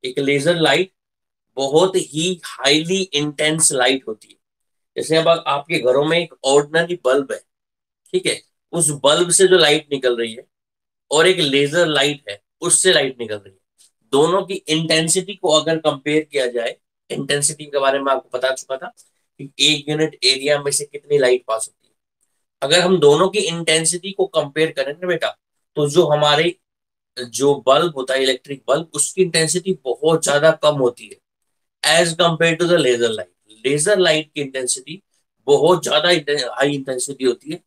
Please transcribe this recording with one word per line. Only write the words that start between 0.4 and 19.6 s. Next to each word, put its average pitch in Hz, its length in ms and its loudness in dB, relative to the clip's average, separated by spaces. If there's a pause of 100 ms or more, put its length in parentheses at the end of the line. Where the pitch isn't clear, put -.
light 160 380 0 (600)
बहुत 147 400 2
ही 165 500 -4
highly 160 560 0
intense 151 720 -2
light 131 360 0
होती 110 200 -12
है। - 80 -20 (640)
जैसे 160 200 0
अब 165 300 2
आपके 143 320 -4
घरों 127 260 2
में 165 140 0
एक 165 140 -8 (100)
ordinary 151 640 0
bulb 135 260 0
है, 104 80 -8 (720)
ठीक 185 140 -2
है, - 160 -4 (300)
उस 165 180 0
bulb 156 400 2
से 185 180 4
जो 185 100 6
light 151 340 2
निकल 127 260 0
रही 117 160 -6
है 117 140 -18 (640)
और 160 160 4
एक 185 100 2
laser 143 500 2
light 143 420 -2
है, 101 140 -14 (180)
उससे 175 320 2
light 135 260 0
निकल 107 160 -8
रही 98 180 -16
है, - 60 -20 (520)
दोनों 165 320 2
की 190 100 -8
इंटेंसिटी 165 800 -2
को 180 140 -4
अगर 156 280 0
compare 151 540 -2
किया 131 160 -2
जाए, 120 300 -6 (340)
intensity 147 540 -4
के 143 140 -2
बारे 135 200 0
में 139 120 -2
आपको 127 260 -4
बता 131 140 -2
चुका 131 260 -8
था 131 100 -12 (500)
कि 143 220 -16
एक 143 300 0